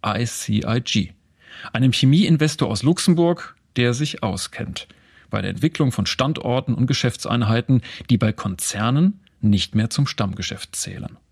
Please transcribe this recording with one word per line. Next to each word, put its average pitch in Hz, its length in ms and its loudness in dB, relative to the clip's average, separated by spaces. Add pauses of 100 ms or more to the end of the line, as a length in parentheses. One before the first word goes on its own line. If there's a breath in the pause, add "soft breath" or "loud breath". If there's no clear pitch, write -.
I 110 220 0
C - 400 -2
I 117 160 0
G, 98 300 -2 (600 loud breath)
einem 131 200 4
Chemieinvestor 151 760 4
aus 104 140 -2
Luxemburg, 170 720 2 (200)
der 123 180 2
sich 143 300 -4
auskennt - 640 -6 (420 soft breath)
bei 104 140 -2
der 95 80 -4
Entwicklung 135 400 0
von 98 160 -2
Standorten 131 680 -2
und 120 140 2
Geschäftseinheiten, 120 960 0 (260 loud breath)
die 139 80 6
bei 107 160 2
Konzernen 127 880 0 (200)
nicht 101 360 2
mehr 110 160 0
zum 143 160 0
Stammgeschäft - 680 -8
zählen. - 400 -10 (160)